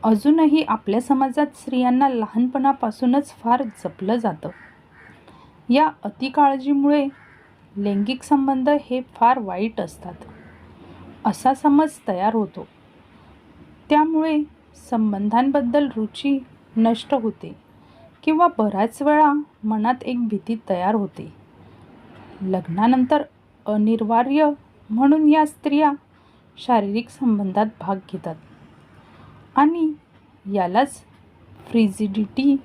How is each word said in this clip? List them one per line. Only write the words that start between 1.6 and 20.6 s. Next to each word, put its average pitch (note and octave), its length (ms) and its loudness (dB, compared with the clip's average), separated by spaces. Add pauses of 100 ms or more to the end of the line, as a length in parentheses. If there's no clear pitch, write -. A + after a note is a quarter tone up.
लहानपणापासूनच B3+ 1200 -2
फार B3 340 -2
जपलं G3 520 -6
जातं. F#3 340 -4 (1200)
या C#4+ 200 4 (140)
अतिकाळजीमुळे C#4 1040 0 (720)
लैंगिक G3+ 460 -2
संबंध C4+ 460 0
हे C#4+ 320 -2 (140)
फार B3 240 2
वाईट G3+ 420 -6
असतात, F3 340 -12 (1080)
असा B3+ 280 0
समज D4 360 2 (180)
तयार G3+ 280 -2
होतो. F#3 320 -6 (1200)
त्यामुळे D#4 540 0 (460)
संबंधांबद्दल A#3+ 1040 0
रुची C4+ 440 -4 (380)
नष्ट A3+ 360 0
होते A3 420 -6 (680)
किंवा D#4 240 2 (100)
बऱ्याच G#3+ 440 -2
वेळा D4+ 320 4 (300)
मनात A3 400 -2
एक B3 240 -4
भीती G#3+ 280 -4 (140)